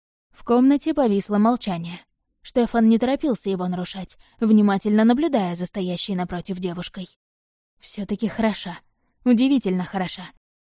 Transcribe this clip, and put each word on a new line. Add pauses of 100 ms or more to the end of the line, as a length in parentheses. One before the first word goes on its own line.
(300)
В
комнате
повисло
молчание. (400)
Штефан
не
торопился
его
нарушать, (220)
внимательно
наблюдая
за
стоящей
напротив
девушкой. (720)
Все-таки
хороша. (460)
Удивительно
хороша. (500)